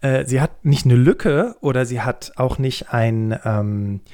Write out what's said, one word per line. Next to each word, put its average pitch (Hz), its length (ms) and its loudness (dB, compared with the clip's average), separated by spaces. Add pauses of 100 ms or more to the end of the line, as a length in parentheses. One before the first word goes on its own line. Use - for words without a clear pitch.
äh, 135 240 0
sie 131 160 0
hat - 240 -4
nicht 143 200 2
eine 120 120 6
Lücke 165 640 2
oder 127 260 0
sie 120 140 -8
hat - 340 -8
auch 127 240 -2
nicht 131 340 -6
ein, 113 520 0
ähm, 104 560 -2 (140)